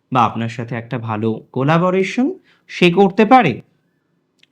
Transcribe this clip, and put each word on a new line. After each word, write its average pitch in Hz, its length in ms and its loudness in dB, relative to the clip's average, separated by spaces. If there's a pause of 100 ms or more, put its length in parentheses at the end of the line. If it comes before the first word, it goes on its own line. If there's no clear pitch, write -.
(120)
বা 123 120 2
আপনার 113 240 -4
সাথে 120 260 -12
একটা 117 240 -8
ভালো 113 540 -6
কোলাবোরেশন 180 800 0 (360)
সে 175 220 2
করতে 196 340 4
পারে। 208 360 4 (920)